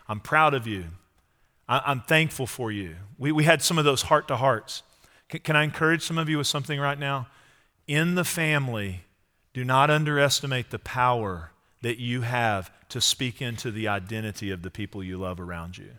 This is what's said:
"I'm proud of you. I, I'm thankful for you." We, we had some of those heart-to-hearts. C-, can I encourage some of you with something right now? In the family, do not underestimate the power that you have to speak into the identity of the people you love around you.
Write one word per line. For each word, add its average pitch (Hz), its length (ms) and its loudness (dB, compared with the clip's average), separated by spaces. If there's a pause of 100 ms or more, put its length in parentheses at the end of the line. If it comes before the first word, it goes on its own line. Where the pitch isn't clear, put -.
"I'm 107 100 -4
proud 151 360 4
of 120 120 -2
you. 98 200 -6 (840)
I, 131 180 2
I'm 135 140 0
thankful 156 480 2
for 113 240 -6
you." 92 240 -8 (200)
We, 139 140 -2
we 156 140 4
had 160 180 6
some 170 160 2
of 151 60 4
those 139 180 4
heart-to-hearts. 131 800 0 (480)
C-, 123 80 -8
can 156 160 -2
I 151 80 6
encourage 156 400 2
some 165 160 -4
of 160 100 0
you 156 100 2
with 143 100 -2
something 143 320 -4
right 143 180 -2
now? 139 300 -4 (580)
In 160 300 2
the 180 80 2
family, 127 800 -2 (520)
do 127 100 -4
not 131 260 6
underestimate 143 800 2
the 113 80 -6
power 113 720 0 (300)
that 117 180 -2
you 123 220 -4
have 117 500 0 (200)
to 123 100 -6
speak - 420 -2
into 120 300 -6
the 107 160 -4
identity 104 640 -4
of 90 100 -8
the 92 80 -8
people 98 320 -8
you 92 140 -8
love 92 240 -6
around 87 360 -10
you. 98 220 -18